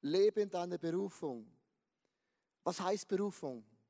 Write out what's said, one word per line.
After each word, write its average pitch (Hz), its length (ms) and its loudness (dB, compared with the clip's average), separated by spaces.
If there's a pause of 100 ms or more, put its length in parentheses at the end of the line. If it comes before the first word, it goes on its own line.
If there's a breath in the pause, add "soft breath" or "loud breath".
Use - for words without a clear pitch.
lebe 196 400 4
in 208 80 2
deiner 175 300 -2
Berufung. 165 680 -2 (1160)
Was 180 160 -2
heißt 196 260 0
Berufung? 185 560 -2 (260)